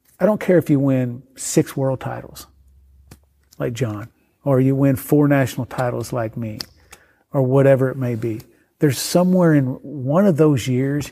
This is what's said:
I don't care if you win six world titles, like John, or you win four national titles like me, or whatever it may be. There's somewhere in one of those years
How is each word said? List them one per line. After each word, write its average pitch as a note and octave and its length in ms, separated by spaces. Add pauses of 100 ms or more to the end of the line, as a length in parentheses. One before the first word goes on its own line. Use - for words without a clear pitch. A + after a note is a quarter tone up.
(220)
I F#3 40
don't G#3 140
care F3+ 180
if D#3 120
you C#3+ 100
win B2+ 440 (120)
six - 400
world C3+ 240
titles, - 480 (1120)
like C3+ 160
John, A2 360 (360)
or C3+ 160
you C3+ 120
win C3+ 220
four D3 320
national C3+ 380
titles A#2+ 480
like A#2 240
me, A2 220 (720)
or C#3 100
whatever C3+ 480
it C3 80
may B2 180
be. A2+ 260 (380)
There's C#3+ 200
somewhere F3+ 540
in C#3 120
one C#3 600
of F3 120
those D3 300
years C3+ 440